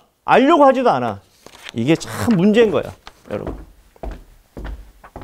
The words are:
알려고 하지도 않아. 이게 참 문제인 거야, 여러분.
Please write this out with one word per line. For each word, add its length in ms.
알려고 400
하지도 260
않아. 300
이게 220
참 400
문제인 340
거야, 140
여러분. 240